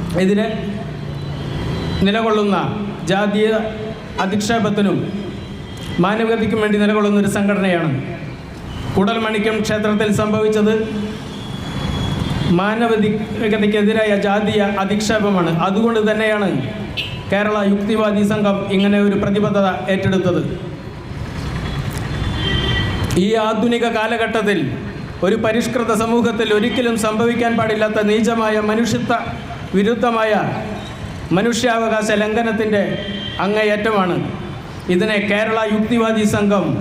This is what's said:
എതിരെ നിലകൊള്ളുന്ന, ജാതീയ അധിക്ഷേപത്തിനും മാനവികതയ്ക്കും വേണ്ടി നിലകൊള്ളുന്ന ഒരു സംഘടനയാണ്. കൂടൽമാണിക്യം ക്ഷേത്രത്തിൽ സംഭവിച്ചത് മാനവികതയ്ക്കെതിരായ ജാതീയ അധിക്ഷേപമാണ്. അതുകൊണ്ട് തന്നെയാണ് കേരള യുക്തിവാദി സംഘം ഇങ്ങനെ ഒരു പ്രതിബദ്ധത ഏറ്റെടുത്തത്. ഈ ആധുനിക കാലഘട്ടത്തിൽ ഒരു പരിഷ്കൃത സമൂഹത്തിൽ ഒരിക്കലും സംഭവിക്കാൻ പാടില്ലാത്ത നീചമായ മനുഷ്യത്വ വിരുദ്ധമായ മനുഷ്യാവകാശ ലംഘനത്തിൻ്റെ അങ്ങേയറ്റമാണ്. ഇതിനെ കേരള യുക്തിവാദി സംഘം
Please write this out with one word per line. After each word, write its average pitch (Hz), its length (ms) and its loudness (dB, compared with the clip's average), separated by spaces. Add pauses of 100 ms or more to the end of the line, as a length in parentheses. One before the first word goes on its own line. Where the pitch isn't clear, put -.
(240)
എതിരെ 208 240 2 (1600)
നിലകൊള്ളുന്ന, 214 500 2 (520)
ജാതീയ 208 420 2 (720)
അധിക്ഷേപത്തിനും 208 720 0 (1080)
മാനവികതയ്ക്കും 220 600 0
വേണ്ടി 208 200 2
നിലകൊള്ളുന്ന 208 400 4
ഒരു 196 140 0
സംഘടനയാണ്. 190 540 2 (1040)
കൂടൽമാണിക്യം 220 720 0
ക്ഷേത്രത്തിൽ 214 440 0 (100)
സംഭവിച്ചത് 214 520 2 (1900)
മാനവികതയ്ക്കെതിരായ 214 1500 2 (140)
ജാതീയ 208 360 2 (220)
അധിക്ഷേപമാണ്. 202 680 2 (160)
അതുകൊണ്ട് 226 420 2
തന്നെയാണ് 214 400 2 (840)
കേരള 208 260 2 (140)
യുക്തിവാദി 208 600 2
സംഘം 202 260 2 (180)
ഇങ്ങനെ 202 220 4 (100)
ഒരു 190 160 2
പ്രതിബദ്ധത 202 440 2 (260)
ഏറ്റെടുത്തത്. 185 480 2 (2750)
ഈ - 20 2 (200)
ആധുനിക 233 380 2 (120)
കാലഘട്ടത്തിൽ 220 640 0 (680)
ഒരു 226 180 4
പരിഷ്കൃത 233 460 0 (120)
സമൂഹത്തിൽ 226 540 2
ഒരിക്കലും 233 380 0 (100)
സംഭവിക്കാൻ 233 540 2
പാടില്ലാത്ത 214 400 0 (120)
നീചമായ 220 440 2 (160)
മനുഷ്യത്വ 233 420 0 (640)
വിരുദ്ധമായ 220 560 2 (1040)
മനുഷ്യാവകാശ 226 720 2 (140)
ലംഘനത്തിൻ്റെ 214 640 0 (640)
അങ്ങേയറ്റമാണ്. 208 680 2 (800)
ഇതിനെ 208 240 2 (140)
കേരള 220 260 0 (160)
യുക്തിവാദി 220 500 2 (120)
സംഘം 202 300 2 (160)